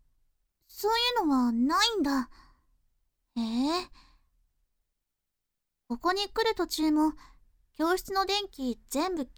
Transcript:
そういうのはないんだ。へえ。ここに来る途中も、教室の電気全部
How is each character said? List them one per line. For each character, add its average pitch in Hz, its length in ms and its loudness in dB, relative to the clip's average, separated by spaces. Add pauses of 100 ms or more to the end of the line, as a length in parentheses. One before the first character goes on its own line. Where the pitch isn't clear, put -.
(680)
そ - 220 -4
う 440 40 4
い - 20 2 (280)
う 339 40 0
の 294 60 2
は 247 200 2
な 262 260 2 (180)
い 392 40 0
ん - 20 2
だ。 269 260 0 (1080)
へ 240 40 -4 (420)
え。 - 60 -12 (2000)
こ 240 100 -6
こ 349 140 0
に 403 160 -2
来 453 160 -2
る 453 120 0
途 339 100 -2
中 311 240 0
も、 302 220 4 (640)
教 330 180 2
室 370 160 -8
の 381 140 0
電 392 240 -2
気 254 300 -4 (100)
全 349 240 -2
部 285 240 -4